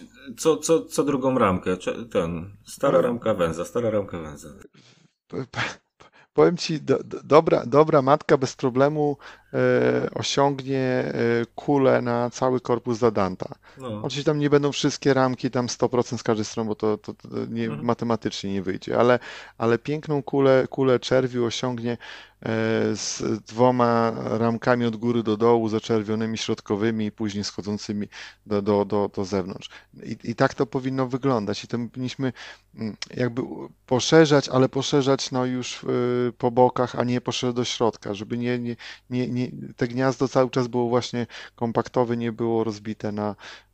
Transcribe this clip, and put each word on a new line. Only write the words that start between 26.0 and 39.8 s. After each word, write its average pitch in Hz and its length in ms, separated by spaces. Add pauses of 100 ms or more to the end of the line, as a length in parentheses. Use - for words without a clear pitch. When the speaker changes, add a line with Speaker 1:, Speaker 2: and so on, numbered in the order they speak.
Speaker 2:
środkowymi 110 680
i 104 60
później 101 320
schodzącymi 104 640 (380)
do, 101 160
do, 101 220
do, 101 300
do 101 100
zewnątrz. 92 440 (360)
I, 113 120 (140)
i 117 40
tak 139 200
to 139 120
powinno 131 420
wyglądać. 120 560
I - 40
to 123 100 (140)
powinniśmy, 127 400 (420)
mm, 107 220 (200)
jakby 120 260
u-, - 280 (160)
poszerzać, 143 600
ale 131 200
poszerzać, 135 600
no, 127 160
już, 127 380
y, 123 540
po 127 120
bokach, 123 460
a 123 80
nie 123 160
poszerzać 123 360
do 123 80
środka, 110 500
żeby 110 240
nie, 123 200
nie, 120 180 (340)
nie, 123 180
nie, 123 140 (340)
te 127 120